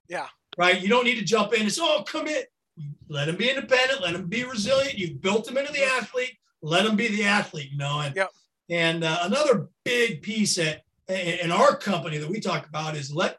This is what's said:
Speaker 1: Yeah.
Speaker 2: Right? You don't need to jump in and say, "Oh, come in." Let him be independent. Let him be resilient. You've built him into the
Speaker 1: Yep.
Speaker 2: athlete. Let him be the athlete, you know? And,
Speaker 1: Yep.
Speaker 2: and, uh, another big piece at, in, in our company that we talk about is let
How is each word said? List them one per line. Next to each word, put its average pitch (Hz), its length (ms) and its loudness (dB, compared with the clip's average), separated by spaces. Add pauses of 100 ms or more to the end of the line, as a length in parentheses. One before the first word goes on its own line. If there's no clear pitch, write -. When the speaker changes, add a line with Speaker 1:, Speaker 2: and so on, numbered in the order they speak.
Speaker 1:
Yeah. 165 200 -8 (280)
Speaker 2:
Right? 180 240 4
You 190 80 -2
don't 247 160 6
need 240 140 2
to 196 60 -4
jump 208 280 2
in 220 100 2
and 208 100 0
say, 330 120 -2
"Oh, 302 220 2
come 311 220 -4
in." 302 140 -2 (640)
Let 147 200 -2
him 175 80 -2
be 233 140 2
independent. 262 520 2
Let 175 120 -2
him 180 140 -6
be 240 160 -2
resilient. 254 540 0
You've 151 220 -6
built 214 280 0
him 254 100 -8
into 285 140 -2
the 285 80 -4
Speaker 1:
Yep. 262 120 2 (100)
Speaker 2:
athlete. 254 300 -4 (300)
Let 170 240 2
him 214 100 2
be 233 120 0
the 208 160 0
athlete, 175 460 0
you 143 80 -8
know? 143 220 -2
And, 139 160 -4
Speaker 1:
Yep. 190 140 -2 (400)
Speaker 2:
and, 165 340 2
uh, 160 180 0
another 226 460 2 (160)
big 233 380 0
piece 214 360 0
at, 160 240 -2 (260)
in, 180 360 -2
in 170 80 -2
our 220 240 6
company 165 420 -2
that 151 100 -6
we 214 120 -4
talk 160 260 -4
about 156 300 -6
is 143 160 -8
let 180 260 -2